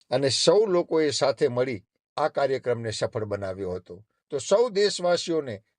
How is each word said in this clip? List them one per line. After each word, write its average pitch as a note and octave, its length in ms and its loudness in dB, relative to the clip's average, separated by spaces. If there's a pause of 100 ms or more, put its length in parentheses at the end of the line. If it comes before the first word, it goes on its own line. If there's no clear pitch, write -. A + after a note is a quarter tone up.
(100)
અને C3+ 180 2
સૌ F3+ 380 4
લોકોએ E3 440 2
સાથે C#3 380 0
મળી B2 360 -2 (320)
આ D3 120 0
કાર્યક્રમને B2+ 600 -2
સફળ A2 340 -4
બનાવ્યો G2 480 -6
હતો. F2+ 320 -12 (260)
તો D3 80 -6
સૌ A3 300 2
દેશવાસીઓને F3 960 -2 (140)